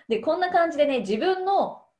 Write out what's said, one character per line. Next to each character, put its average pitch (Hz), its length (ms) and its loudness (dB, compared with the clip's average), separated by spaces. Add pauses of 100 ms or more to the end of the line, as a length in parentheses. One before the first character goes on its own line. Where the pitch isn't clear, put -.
う。 - 40 -2
で、 220 80 0
こ 311 180 -2
ん - 20 -2
な 359 120 0
感 339 200 2
じ 294 60 -8
で 294 80 4
ね、 269 140 0
自 214 180 -2
分 370 280 0
の 381 360 0 (180)